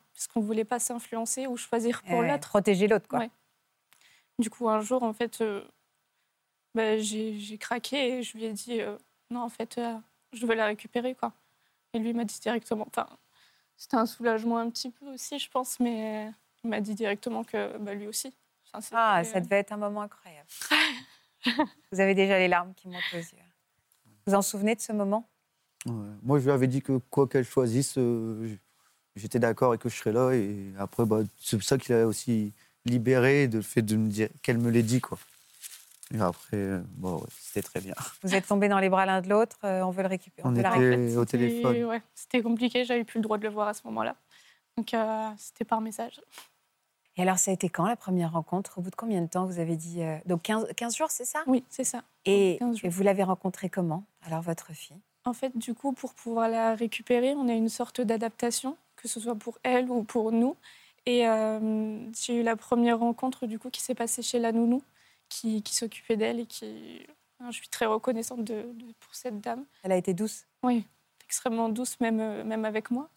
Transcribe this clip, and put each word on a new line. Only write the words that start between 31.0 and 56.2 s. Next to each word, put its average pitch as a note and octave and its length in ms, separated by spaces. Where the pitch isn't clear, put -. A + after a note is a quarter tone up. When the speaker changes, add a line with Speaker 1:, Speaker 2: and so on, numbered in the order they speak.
Speaker 3:
bah, G#2+ 140
c'est G#2+ 240
ça C#3 160
qu'il B2+ 160
a A2+ 120
aussi G#2+ 460
libéré, B2+ 640
de A2 120
le G#2 40
fait A#2 200
de G#2+ 140
me A2 120
dire, G#2 200
qu'elle A#2+ 160
me A#2 120
l'ait A#2 120
dit, A#2 180
quoi. - 160
Et A2 80
après, F#2 360
euh, G2 260
bon, F#2 220
ouais, - 80
c'était - 240
très - 180
bien. F#2+ 140
Speaker 2:
Vous F#3+ 120
êtes F#3+ 140
tombés G3+ 200
dans G3 120
les F#3+ 80
bras F#3+ 180
l'un F#3+ 140
de F#3 80
l'autre, A3 360
euh, F#3+ 180
on F#3 80
veut F#3 120
le F#3+ 60
récupérer, - 380
on B2+ 40
Speaker 3:
On B2 40
Speaker 2:
veut A#2+ 80
la - 80
Speaker 3:
était - 80
Speaker 2:
récupérer. B2 380
Speaker 3:
au A#2+ 80
Speaker 1:
C'était, A#2+ 140
Speaker 3:
téléphone. A#3 460
Speaker 1:
ouais, A3+ 180
c'était - 280
compliqué, A#3 420
j'avais A#3+ 200
plus A3+ 140
le A3 40
droit G#3+ 160
de G#3 60
le G#3+ 60
voir G#3 180
à G#3 60
ce - 120
moment-là. A2 300
Donc, A3+ 180
euh, A3 420
c'était - 280
par A3+ 160
message. A3+ 400
Speaker 2:
Et F3+ 60
alors, F#3 160
ça G3 120
a F#3+ 40
été F#3 140
quand - 180
la A#3 100
première F3 360
rencontre ? F3 460
Au F3+ 40
bout F3+ 80
de - 60
combien A3 260
de E3 40
temps F#3 200
vous F3+ 120
avez E3 180
dit, E3+ 260
euh, D#3 240
donc F3+ 160
quinze, A3 240
quinze A#3 200
jours, D#4+ 140
c'est - 140
ça ? D4+ 220
Speaker 1:
Oui, B3+ 240
c'est - 140
ça. A#3+ 180
Speaker 2:
Et, G3 360
Speaker 1:
Quinze A#3+ 160
jours. G3 100
Speaker 2:
et - 20
vous F3 140
l'avez G3 220
rencontrée F#3 460
comment, F3+ 340
alors, E3 200
votre E3 320
fille ? D#3 260
Speaker 1:
En B3 80
fait, C4 260
du A3+ 160
coup, C#4 180
pour - 220
pouvoir A3+ 340